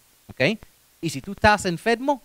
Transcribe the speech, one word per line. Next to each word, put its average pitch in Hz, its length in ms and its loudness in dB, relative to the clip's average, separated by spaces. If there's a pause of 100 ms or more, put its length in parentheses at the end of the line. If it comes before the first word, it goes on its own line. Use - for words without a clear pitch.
(280)
¿ok? 170 300 -2 (420)
Y 165 100 -4
si 135 100 -8
tú 202 120 -12
estás 208 340 2
enfermo, 233 580 -2